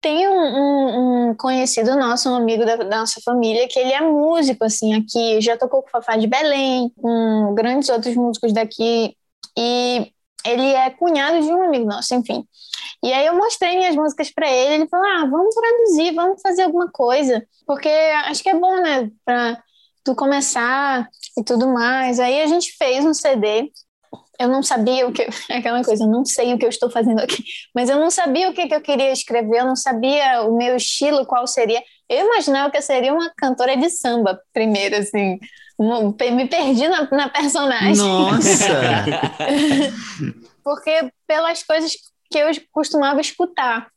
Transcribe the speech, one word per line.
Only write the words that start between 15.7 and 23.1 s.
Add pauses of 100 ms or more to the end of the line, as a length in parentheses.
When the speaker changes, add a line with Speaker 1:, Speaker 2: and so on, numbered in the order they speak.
Speaker 1:
vamos
fazer
alguma
coisa, (220)
porque
acho
que
é
bom,
né, (160)
pra (420)
tu
começar (280)
e
tudo
mais."
Aí
a
gente
fez
um